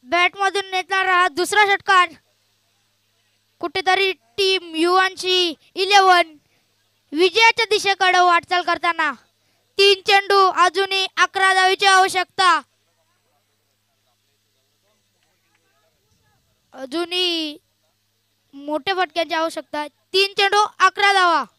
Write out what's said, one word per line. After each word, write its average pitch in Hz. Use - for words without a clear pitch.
बॅटमधून 381
नेतणारा 370
हा 359
दुसरा 359
षटकार. 381
कुठेतरी 370
टीम 381
युवांची 359
इलेव्हन 370
विजयाच्या 427
दिशेकडे 381
वाटचाल 359
करताना. 339
तीन 392
चेंडू, 392
अजूनही 370
अकरा 381
धावेची 381
आवश्यकता. 370
अजूनही 330
मोठ्या 294
फटक्यांची 339
आवश्यकता. 311
तीन 392
चेंडू, 415
अकरा 403
धावा. 349